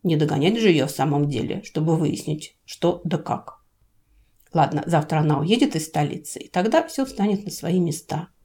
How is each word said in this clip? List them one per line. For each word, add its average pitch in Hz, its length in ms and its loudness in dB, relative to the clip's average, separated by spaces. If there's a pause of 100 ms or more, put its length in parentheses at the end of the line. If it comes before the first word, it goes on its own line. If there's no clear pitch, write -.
Не 156 140 2
догонять 151 460 2
же 220 80 6
её 139 180 4
в - 40 -6
самом 143 360 2
деле, 139 360 -4
чтобы 160 340 0
выяснить, - 680 -4
что - 400 -2
да 165 140 -2
как. - 420 -8 (920)
Ладно, 147 320 2
завтра 160 320 0
она 156 220 2
уедет 208 360 2
из 156 120 -4
столицы, - 520 -4
и - 80 -16
тогда 220 400 0
всё 269 180 -4
встанет 202 380 -2
на - 80 -10
свои 180 300 -2
места. 160 480 -4 (160)